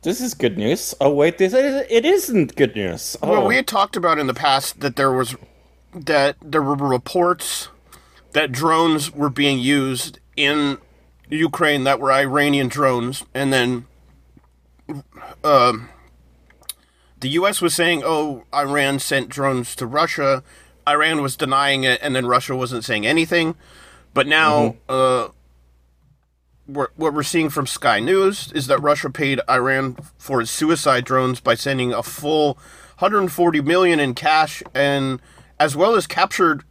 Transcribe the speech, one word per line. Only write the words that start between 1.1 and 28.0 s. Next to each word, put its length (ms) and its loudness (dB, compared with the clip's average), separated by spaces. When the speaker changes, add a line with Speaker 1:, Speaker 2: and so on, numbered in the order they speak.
Speaker 1:
wait, 240 2
this 160 2
is, 360 0
it 160 4
isn't 500 2
good 200 2
news. 460 -6
Speaker 2:
Well, 220 2
Speaker 1:
Oh. 40 2
Speaker 2:
we 80 2
had 120 0
talked 280 0
about 220 0
in 100 -2
the 60 -2
past 460 -2
that 160 -4
there 160 2
was, 240 -2
that 480 0
there 220 -2
were 120 0
reports 920 -2
that 200 0
drones 600 0
were 160 -2
being 300 0
used 600 -2
in 440 0
Ukraine 540 0
that 160 2
were 120 0
Iranian 560 2
drones, 560 -2
and 200 -2
then, 320 0
um, 460 4
the 100 -6
U 180 0
S 140 -2
was 140 0
saying, 280 2
"Oh, 400 -2
Iran 460 0
sent 300 -2
drones 460 -4
to 100 -8
Russia." 580 0
Iran 340 2
was 160 -4
denying 460 0
it, 180 2
and 140 -2
then 100 -2
Russia 300 0
wasn't 280 -6
saying 220 -4
anything. 500 0
But 120 2
now, 480 2
Speaker 1:
Mm-hmm. 0 -
Speaker 2:
uh, 380 2
we're, 280 -4
what 180 -2
we're 100 -2
seeing 260 0
from 180 -4
Sky 320 0
News 540 0